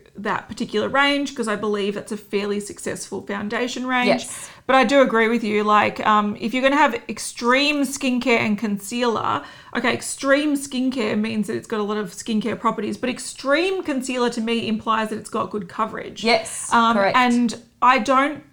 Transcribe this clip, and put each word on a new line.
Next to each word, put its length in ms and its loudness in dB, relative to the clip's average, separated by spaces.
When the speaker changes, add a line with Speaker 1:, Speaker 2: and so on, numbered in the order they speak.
Speaker 1:
that 320 -6
particular 420 -2
range 460 2
'cause 140 -4
I 80 -2
believe 400 -2
it's 160 -12
a 40 -6
fairly 440 -4
successful 640 -8
foundation 580 -4
range. 220 0
Speaker 2:
Yes. 420 -2
Speaker 1:
But 60 8
I 80 6
do 160 6
agree 260 4
with 160 0
you. 220 0
Like, 420 4
um, 320 2
if 140 -4
you're 100 0
gonna 140 4
have 180 4
extreme 760 0
skincare 560 0
and 180 0
concealer, 840 -2
okay, 180 0
extreme 640 -2
skincare 640 -2
means 280 -2
that 100 -6
it's 100 -10
got 140 -4
a 20 -2
lot 140 -4
of 140 -6
skincare 460 -4
properties, 380 -2
but 140 -4
extreme 760 -2
concealer 460 -2
to 100 -4
me 300 -2
implies 400 -2
that 80 -6
it's 120 -14
got 200 -4
good 180 -6
coverage. 560 -6
Speaker 2:
Yes, 480 0
Speaker 1:
Um, 240 4
Speaker 2:
correct. 220 4
Speaker 1:
and 360 4
I 180 6
don't 540 2